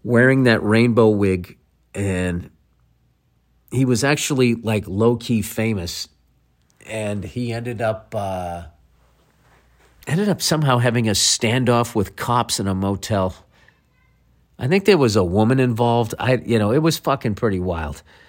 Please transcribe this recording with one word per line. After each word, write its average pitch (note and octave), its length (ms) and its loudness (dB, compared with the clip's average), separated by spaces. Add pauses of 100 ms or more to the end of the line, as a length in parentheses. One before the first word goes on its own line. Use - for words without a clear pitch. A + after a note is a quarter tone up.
wearing B2+ 420 4
that A#2 180 4
rainbow A2+ 480 4
wig, G2 480 0 (360)
and F2+ 540 -4 (1200)
he B2+ 140 0
was B2 180 2
actually, C#3 520 0
like, A2 340 -4
low-key A2+ 540 0
famous, G#2+ 680 -6 (760)
and G#2 360 -6
he A#2+ 300 -8
ended A#2 300 -8
up, A2 340 -4
uh, F#2 460 -6 (1400)
ended G3 240 -2
up F3 100 -2
somehow C#3+ 380 0
having A#2+ 280 0
a G#2+ 60 0
standoff A#2+ 840 0
with G2+ 220 -2
cops A#2+ 420 -2
in G2+ 80 -4
a F#2+ 80 -2
motel. G2 600 -2 (1200)
I B2+ 60 -6
think F#3+ 200 2
there G3 120 6
was A#2+ 160 4
a G#2 80 4
woman A2 380 2
involved. A#2+ 580 0
I, A#2+ 160 0 (100)
you A#2 140 0
know, G#2 140 2
it C#3 60 2
was D#3 200 0
fucking C3 380 -2
pretty G2 240 -2
wild. E2+ 420 -6 (260)